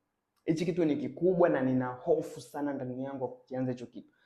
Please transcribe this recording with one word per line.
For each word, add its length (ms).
hichi 200
kitu 200
ni 120
kikubwa 520
na 120
nina 260
hofu 540
sana 320
ndani 320
yangu 200
ya 60
kukianza 420
hicho 140
kitu." 220